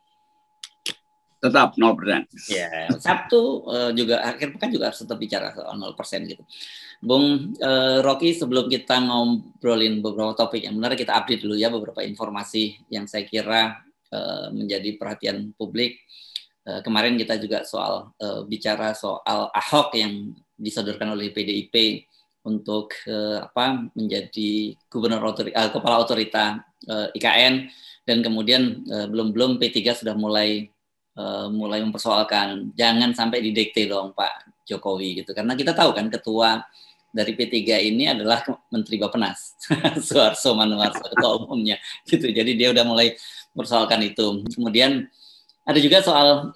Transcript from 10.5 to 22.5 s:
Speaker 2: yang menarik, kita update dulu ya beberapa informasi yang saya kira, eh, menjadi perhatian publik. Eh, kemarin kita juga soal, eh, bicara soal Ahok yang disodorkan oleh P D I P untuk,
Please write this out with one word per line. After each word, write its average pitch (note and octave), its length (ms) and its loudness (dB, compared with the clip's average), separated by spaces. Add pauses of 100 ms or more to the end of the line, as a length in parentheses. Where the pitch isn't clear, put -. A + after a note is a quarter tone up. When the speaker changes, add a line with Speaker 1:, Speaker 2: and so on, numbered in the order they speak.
Speaker 2:
yang G#2 160 -6
menarik, B2 160 -2
kita A#2+ 160 -2
update A2 320 0
dulu G#2 160 -2
ya A2+ 80 4
beberapa A2 320 -6
informasi G#2 880 -6
yang G#2 160 -8
saya G2+ 240 -8
kira, A2 560 0 (320)
eh, G2 400 -6
menjadi G#2 400 -4
perhatian G#2 640 -6
publik. A2+ 400 -4 (640)
Eh, G2 160 -10
kemarin A2+ 400 2
kita A2+ 240 -2
juga G#2 240 -4
soal, G2 560 -6
eh, G2+ 240 -6
bicara G#2+ 480 -2
soal G2+ 560 -4
Ahok C3 480 4
yang G#2 320 -4 (240)
disodorkan G#2+ 560 -4
oleh G#2 160 -4
P G#2 160 -4
D G2+ 80 -4
I G#2 160 -2
P - 80 -4 (720)
untuk, G#2+ 560 -4